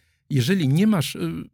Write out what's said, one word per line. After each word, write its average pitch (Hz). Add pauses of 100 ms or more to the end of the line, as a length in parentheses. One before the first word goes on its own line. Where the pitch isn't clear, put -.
(300)
jeżeli 147
nie 160
masz, 202
y, 170 (220)